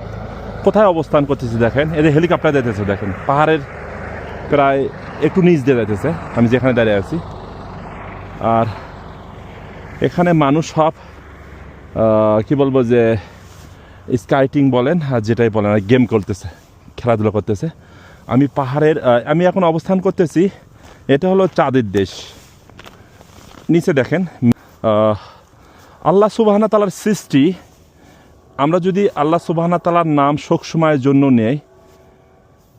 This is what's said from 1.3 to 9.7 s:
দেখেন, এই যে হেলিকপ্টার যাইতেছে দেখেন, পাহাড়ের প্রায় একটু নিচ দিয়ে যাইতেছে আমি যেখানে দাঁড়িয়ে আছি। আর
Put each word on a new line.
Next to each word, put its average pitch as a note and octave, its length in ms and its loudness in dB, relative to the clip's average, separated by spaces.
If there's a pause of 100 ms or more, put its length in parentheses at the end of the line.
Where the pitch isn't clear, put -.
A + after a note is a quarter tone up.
দেখেন, C3 380 0
এই D3+ 80 2
যে D#3 80 4
হেলিকপ্টার D#3+ 420 2
যাইতেছে A#2 320 -2
দেখেন, G2 280 -4 (140)
পাহাড়ের D3+ 320 2 (920)
প্রায় C#3 380 2 (340)
একটু D#3+ 200 2
নিচ E3+ 180 4
দিয়ে B2+ 160 2
যাইতেছে G#2+ 360 -2 (240)
আমি A#2 120 2
যেখানে B2+ 240 2
দাঁড়িয়ে A2 240 2
আছি। A#2+ 220 -4 (1200)
আর A2+ 260 0 (1300)